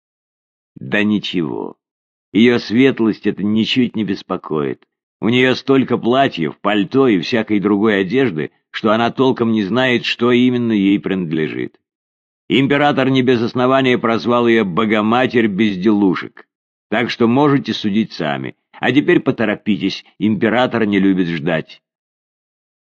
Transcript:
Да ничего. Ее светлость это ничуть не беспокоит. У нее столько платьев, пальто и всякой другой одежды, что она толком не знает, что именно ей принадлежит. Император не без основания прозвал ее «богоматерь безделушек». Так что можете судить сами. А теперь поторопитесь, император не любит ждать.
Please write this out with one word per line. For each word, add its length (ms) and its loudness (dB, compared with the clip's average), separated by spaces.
Да 280 -2
ничего. 720 -4
Ее 280 4
светлость 680 0
это 160 -2
ничуть 520 0
не 100 -4
беспокоит. 800 -6
У 80 0
нее 240 2
столько 460 0
платьев, 580 0
пальто 500 0
и 120 4
всякой 400 -2
другой 420 2
одежды, 500 -2
что 200 -2
она 200 0
толком 400 0
не 100 0
знает, 420 0
что 280 -2
именно 400 2
ей 280 2
принадлежит. 800 -4
Император 600 2
не 120 2
без 200 2
основания 580 0
прозвал 480 0
ее 180 2
«богоматерь 840 0
безделушек». 1000 0
Так 220 -2
что 160 2
можете 460 2
судить 400 -2
сами. 420 -6
А 180 -2
теперь 280 2
поторопитесь, 840 -2
император 680 0
не 140 0
любит 280 2
ждать. 560 -4